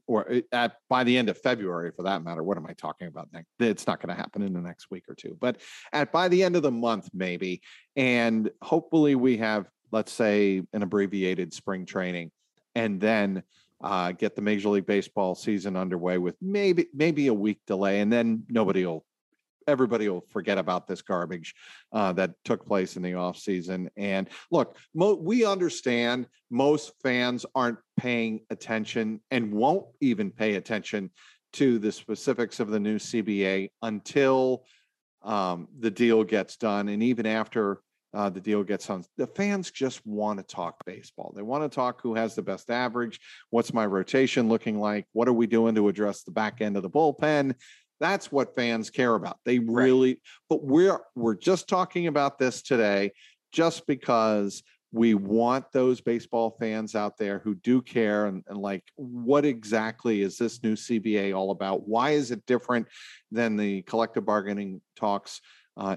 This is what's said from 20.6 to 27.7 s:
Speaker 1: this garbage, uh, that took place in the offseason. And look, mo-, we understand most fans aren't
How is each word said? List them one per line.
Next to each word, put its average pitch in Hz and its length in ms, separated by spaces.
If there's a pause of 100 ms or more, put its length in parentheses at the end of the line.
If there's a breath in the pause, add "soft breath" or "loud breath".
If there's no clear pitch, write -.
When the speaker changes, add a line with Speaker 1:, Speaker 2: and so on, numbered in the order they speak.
Speaker 1:
this 92 140
garbage, 87 520 (380 loud breath)
uh, 98 220
that 90 180 (140)
took 110 200
place 95 300
in 90 80
the 90 80
offseason. 90 840
And 98 320 (200 loud breath)
look, 151 280 (180 soft breath)
mo-, 190 200
we 214 300
understand 127 800 (220)
most 143 520
fans 123 440 (100)
aren't 120 220 (180)